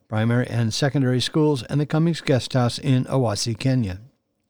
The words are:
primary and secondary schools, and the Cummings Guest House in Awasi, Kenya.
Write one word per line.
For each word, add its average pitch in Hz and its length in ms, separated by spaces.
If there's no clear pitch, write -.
primary 117 380
and 113 280
secondary 127 480
schools, 151 400
and 143 180
the 147 60
Cummings 160 340
Guest 135 320
House 120 260
in 127 280
Awasi, 113 520
Kenya. 117 420